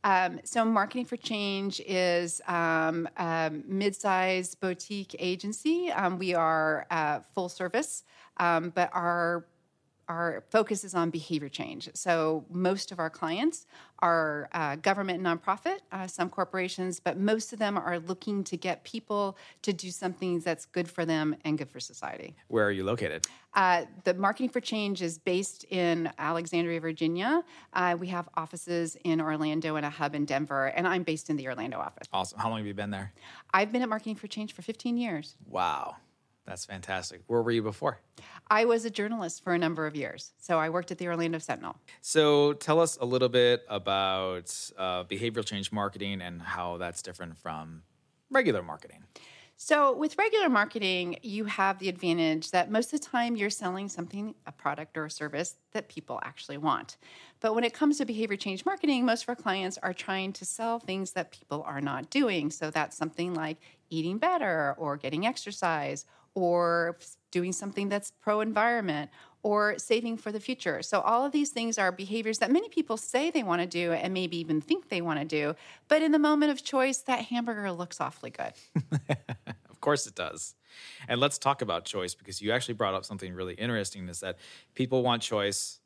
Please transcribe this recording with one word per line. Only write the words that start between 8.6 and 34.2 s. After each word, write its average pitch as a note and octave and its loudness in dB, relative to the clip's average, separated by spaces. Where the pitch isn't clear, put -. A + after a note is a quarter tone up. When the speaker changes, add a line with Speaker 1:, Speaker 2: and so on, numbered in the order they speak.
Speaker 1:
but F3+ 2
our, E3+ 0
our E3+ -2
focus A3 4
is F#3 -6
on E3+ 4
behavior D3+ -4
change. - -8
So D#3+ 2
most F#3 0
of F#3 -12
our D#3+ -2
clients G3+ -2
are, D#3 4
uh, D3+ 0
government F#3+ 0
and E3+ 2
nonprofit, D#4+ 0
uh, F#3+ -6
some F3 -2
corporations, F#3 -2
but F3+ -2
most G#3+ 2
of G#3+ -12
them G3+ 2
are F3 0
looking F#3 -4
to F3+ -6
get F3+ -4
people G3+ -2
to G#3 0
do F#3 -4
something F3+ -2
that's D#3+ -4
good F3 -4
for E3+ -2
them D3+ 0
and D3+ 0
good C#3 -6
for - -14
society. - -10
Speaker 2:
Where A2 4
are G#2 4
you F#2+ 0
located? F#2+ 0
Speaker 1:
Uh, F3+ 6
the F3+ 4
Marketing G#3 0
for B3 0
Change G#3 -2
is E3 -2
based F#3+ -2
in E3+ 0
Alexandria, E3+ 0
Virginia. E3+ 0
Uh, F3+ 2
we F3+ -6
have F3 -4
offices E3+ -4
in D#3+ 2
Orlando D#3 0
and D3 -2
a D3 -2
hub D3 -2
in D3 0
Denver, C#3 0
and - 0
I'm F3+ 0
based D#3 -4
in D3+ 0
the C3+ -4
Orlando B2 -6
office. - -8
Speaker 2:
Awesome. F#2+ -2
How A2 0
long A2+ -2
have G#2 -4
you G2+ -6
been G2+ -4
there? G2 -6
Speaker 1:
I've G#3 2
been B3 2
at B3 -2
Marketing A3 -4
for G#3 -14